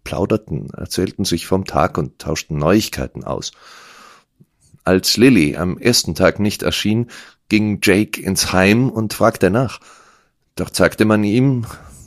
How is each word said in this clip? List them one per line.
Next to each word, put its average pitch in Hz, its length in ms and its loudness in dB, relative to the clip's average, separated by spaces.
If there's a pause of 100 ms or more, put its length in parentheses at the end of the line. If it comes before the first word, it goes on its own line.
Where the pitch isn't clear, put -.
plauderten, - 680 -4
erzählten - 540 -6
sich - 200 -4
vom 95 200 -2
Tag - 320 -2
und 71 220 -8
tauschten 78 380 -6
Neuigkeiten 78 680 -4
aus. - 280 -8 (1300)
Als 92 340 2
Lily 101 400 6
am 87 200 -4
ersten 113 380 0
Tag 90 240 2
nicht 104 240 -2
erschien, 110 440 -2 (420)
ging 104 340 2
Jake 101 360 2
ins - 320 -4
Heim 104 380 4
und 110 240 -4
fragte 107 380 2
nach. 117 280 -2 (760)
Dort - 200 -8
sagte 95 300 2
man 107 180 4
ihm, 120 420 2 (420)